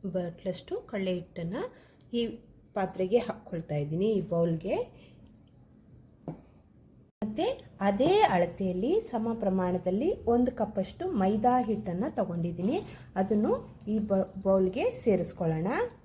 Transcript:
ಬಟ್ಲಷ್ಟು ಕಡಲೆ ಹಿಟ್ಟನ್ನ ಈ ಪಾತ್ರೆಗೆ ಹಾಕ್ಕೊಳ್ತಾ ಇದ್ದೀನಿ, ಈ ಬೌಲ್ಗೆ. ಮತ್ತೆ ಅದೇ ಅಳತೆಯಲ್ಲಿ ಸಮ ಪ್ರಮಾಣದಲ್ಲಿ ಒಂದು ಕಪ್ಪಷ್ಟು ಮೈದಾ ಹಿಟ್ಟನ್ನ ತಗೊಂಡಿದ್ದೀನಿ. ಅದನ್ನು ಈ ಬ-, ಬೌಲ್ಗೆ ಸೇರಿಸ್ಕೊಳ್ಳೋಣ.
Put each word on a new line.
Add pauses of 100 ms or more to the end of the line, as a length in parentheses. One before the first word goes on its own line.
(160)
ಬಟ್ಲಷ್ಟು (160)
ಕಡಲೆ
ಹಿಟ್ಟನ್ನ (600)
ಈ (540)
ಪಾತ್ರೆಗೆ
ಹಾಕ್ಕೊಳ್ತಾ
ಇದ್ದೀನಿ, (100)
ಈ (120)
ಬೌಲ್ಗೆ. (2500)
ಮತ್ತೆ (420)
ಅದೇ (240)
ಅಳತೆಯಲ್ಲಿ (180)
ಸಮ (100)
ಪ್ರಮಾಣದಲ್ಲಿ (240)
ಒಂದು (100)
ಕಪ್ಪಷ್ಟು (160)
ಮೈದಾ (140)
ಹಿಟ್ಟನ್ನ (100)
ತಗೊಂಡಿದ್ದೀನಿ. (440)
ಅದನ್ನು (400)
ಈ (140)
ಬ-, (180)
ಬೌಲ್ಗೆ (200)
ಸೇರಿಸ್ಕೊಳ್ಳೋಣ. (380)